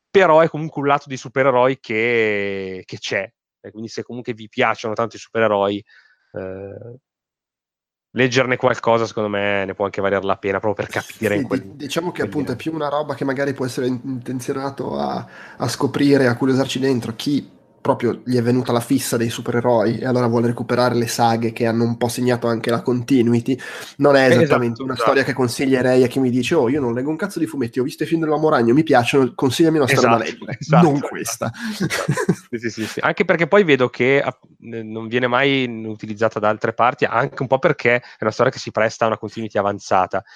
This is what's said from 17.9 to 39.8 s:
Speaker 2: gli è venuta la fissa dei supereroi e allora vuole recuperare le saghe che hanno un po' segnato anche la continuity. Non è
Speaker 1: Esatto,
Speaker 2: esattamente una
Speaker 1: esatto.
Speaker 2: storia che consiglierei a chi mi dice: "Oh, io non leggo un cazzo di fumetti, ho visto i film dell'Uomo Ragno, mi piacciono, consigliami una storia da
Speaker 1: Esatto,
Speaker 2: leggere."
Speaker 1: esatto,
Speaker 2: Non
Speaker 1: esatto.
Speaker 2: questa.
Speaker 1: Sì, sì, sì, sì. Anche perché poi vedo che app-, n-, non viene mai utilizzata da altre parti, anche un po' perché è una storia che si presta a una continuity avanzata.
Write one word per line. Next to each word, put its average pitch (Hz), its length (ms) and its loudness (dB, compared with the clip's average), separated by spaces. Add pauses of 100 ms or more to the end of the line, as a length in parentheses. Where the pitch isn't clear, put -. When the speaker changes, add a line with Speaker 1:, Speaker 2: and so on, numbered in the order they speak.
Speaker 2:
gli 123 100 -4
è 123 60 2
venuta 120 300 0
la 120 80 2
fissa 131 360 -2
dei 117 140 0
supereroi 117 720 0
e 127 80 -4
allora 123 180 2
vuole 117 220 2
recuperare 120 480 0
le 120 100 0
saghe 113 480 0
che 117 140 0
hanno 113 160 2
un 117 140 0
po' 120 100 0
segnato 123 400 0
anche 117 240 -2
la 120 100 0
continuity. 120 760 2 (420)
Non 143 180 6
è 135 100 6
Speaker 1:
Esatto, 165 160 6
Speaker 2:
esattamente 123 400 2
una 131 120 -6
Speaker 1:
esatto. 117 180 0
Speaker 2:
storia 131 120 4
che 131 100 -2
consiglierei 127 720 2
a 123 40 4
chi 135 120 -2
mi 127 120 2
dice: 123 240 0
"Oh, 135 120 4
io 143 140 0
non 117 140 -2
leggo 135 160 -4
un 156 40 -2
cazzo 196 220 -6
di 160 80 0
fumetti, 131 340 -6
ho 123 40 0
visto 156 180 -6
i 156 60 -4
film 165 140 0
dell'Uomo 156 280 2
Ragno, 120 240 4
mi 151 80 6
piacciono, 135 540 4
consigliami 160 420 2
una 143 80 4
storia 127 240 4
da 117 60 6
Speaker 1:
Esatto, 107 160 -2
Speaker 2:
leggere." - 280 -10
Speaker 1:
esatto, 160 240 4
Speaker 2:
Non 147 120 4
Speaker 1:
esatto. 139 140 -4
Speaker 2:
questa. - 420 -6 (1000)
Speaker 1:
Sì, 117 80 -8
sì, 113 140 -6
sì, 107 160 -6
sì. - 160 -8
Anche 170 200 0
perché 170 240 0
poi 202 160 6
vedo 131 260 4
che 135 300 2
app-, - 240 -6 (180)
n-, 113 300 -12
non 113 160 -8
viene 123 200 0
mai 135 380 2 (200)
utilizzata 107 540 -4
da 104 100 2
altre 110 240 -2
parti, - 320 0
anche 131 380 -2
un 123 40 -6
po' 131 120 2
perché 123 380 2
è 123 40 -2 (200)
una 110 100 0
storia 123 200 2
che - 60 -14
si - 140 -10
presta 110 340 0
a 110 40 2
una 107 100 -2
continuity 107 400 -6
avanzata. 98 640 -2 (120)